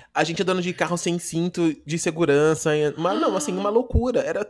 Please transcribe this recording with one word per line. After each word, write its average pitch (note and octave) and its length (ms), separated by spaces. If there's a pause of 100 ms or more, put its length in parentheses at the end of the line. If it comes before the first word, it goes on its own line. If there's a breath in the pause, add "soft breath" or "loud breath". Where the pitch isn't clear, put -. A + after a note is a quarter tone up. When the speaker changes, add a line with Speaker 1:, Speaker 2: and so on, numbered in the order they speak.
(140 loud breath)
Speaker 1:
A D3+ 100
gente E3 180
andando F#3 200
de F3+ 120
carro F3 220
sem F3 220
cinto E3+ 560 (120)
de D#3+ 120
segurança, D#3 800
e-, D3 220
mas F3+ 220
não, C#4 160
assim, F#3+ 200
uma G3 140
Speaker 2:
Ah. - 20
Speaker 1:
loucura. A#3+ 480
Era, F3+ 300